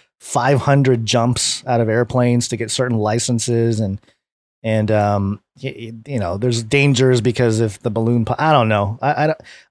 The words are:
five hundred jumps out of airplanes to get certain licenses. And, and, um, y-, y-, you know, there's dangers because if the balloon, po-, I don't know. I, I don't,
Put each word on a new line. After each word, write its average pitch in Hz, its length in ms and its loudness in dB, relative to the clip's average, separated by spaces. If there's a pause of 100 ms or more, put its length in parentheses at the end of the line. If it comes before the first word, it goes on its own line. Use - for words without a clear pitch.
(200)
five 131 420 0
hundred 131 460 2
jumps 120 600 0
out 120 140 2
of 110 80 0
airplanes 120 600 0
to 120 60 -6
get 110 160 -6
certain 123 280 -2
licenses. 117 840 0
And, 101 180 -4 (640)
and, 110 280 0
um, 104 500 0 (200)
y-, 131 160 -8
y-, 113 160 -14 (120)
you 139 140 -6
know, 92 180 -4
there's 117 260 -2
dangers 131 560 2
because 113 400 0
if 107 220 -2
the 117 80 -4
balloon, 113 360 0
po-, 123 120 -4
I 156 160 2
don't 117 160 4
know. 104 320 -2
I, 143 220 0
I 156 40 2
don't, 156 140 -4 (300)